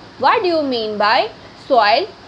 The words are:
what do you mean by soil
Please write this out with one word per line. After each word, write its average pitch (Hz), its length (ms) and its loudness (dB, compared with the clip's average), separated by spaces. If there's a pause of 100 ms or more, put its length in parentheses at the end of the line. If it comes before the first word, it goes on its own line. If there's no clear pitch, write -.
(200)
what 392 240 2
do 370 40 -2
you 330 140 0
mean 233 380 -6
by 247 320 0 (360)
soil 240 400 2 (200)